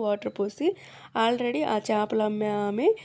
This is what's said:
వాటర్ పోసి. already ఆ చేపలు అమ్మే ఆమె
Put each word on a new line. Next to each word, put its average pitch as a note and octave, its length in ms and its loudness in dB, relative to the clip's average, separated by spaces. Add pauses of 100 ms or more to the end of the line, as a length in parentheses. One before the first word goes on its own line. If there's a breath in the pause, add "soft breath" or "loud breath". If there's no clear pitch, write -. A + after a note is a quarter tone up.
వాటర్ G#3 340 -2
పోసి. G#3 320 -2 (480 loud breath)
already A#3+ 500 0
ఆ A3 140 0
చేపలు G#3+ 480 0
అమ్మే G#3+ 300 0
ఆమె G#3 320 2 (160 loud breath)